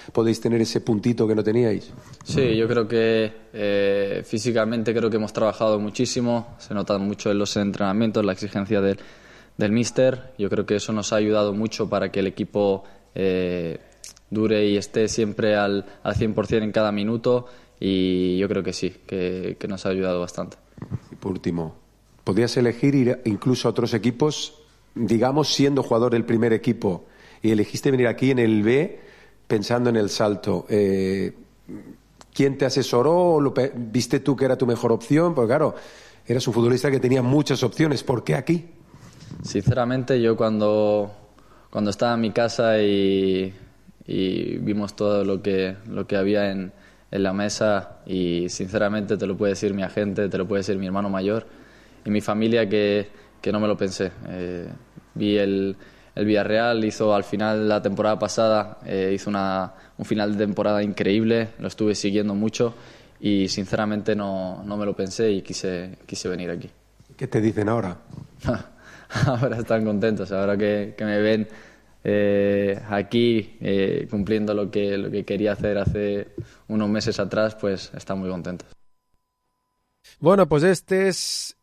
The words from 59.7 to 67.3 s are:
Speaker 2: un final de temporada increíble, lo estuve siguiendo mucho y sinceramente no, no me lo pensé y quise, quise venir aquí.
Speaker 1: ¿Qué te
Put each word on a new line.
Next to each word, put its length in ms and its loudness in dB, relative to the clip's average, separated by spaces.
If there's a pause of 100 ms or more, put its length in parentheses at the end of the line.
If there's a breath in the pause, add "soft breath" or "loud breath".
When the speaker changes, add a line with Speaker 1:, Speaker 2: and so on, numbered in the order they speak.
Speaker 2:
un 80 -10
final 280 0
de 120 0
temporada 380 0
increíble, 640 0 (100)
lo 100 -8
estuve 260 -2
siguiendo 400 -2
mucho 400 -2 (460 loud breath)
y 280 2
sinceramente 640 -2
no, 520 -6
no 100 -6
me 80 -4
lo 100 -2
pensé 360 -2
y 100 0
quise, 640 -8
quise 240 -8
venir 220 -6
aquí. 180 -10 (480)
Speaker 1:
¿Qué 100 -6
te 140 0